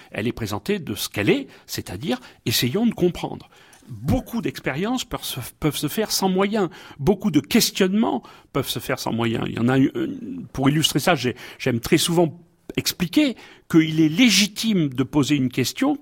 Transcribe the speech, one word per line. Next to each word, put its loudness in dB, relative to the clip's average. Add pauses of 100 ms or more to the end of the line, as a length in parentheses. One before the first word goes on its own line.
(120)
elle -4
est -2
présentée -4
de -8
ce -6
qu'elle -2
est, 0 (200)
c'est-à-dire -8 (260)
essayons 0
de 2
comprendre. -2 (380)
Beaucoup -2
d'expériences -4
peuvent -8
se, -6 (180)
peuvent 0
se -4
faire -2
sans 0
moyens. 0 (300)
Beaucoup 2
de 4
questionnements 2 (300)
peuvent -2
se -6
faire -4
sans -6
moyens. 0
Il -6
y -4
en 2
a 4
eu, 4
euh, -2 (460)
pour 2
illustrer 2
ça, 4
j'ai, -2 (240)
j'aime 0
très 2
souvent 2 (380)
expliquer 0 (340)
qu'il 4
est 6
légitime 2
de -2
poser 2
une 0
question, 0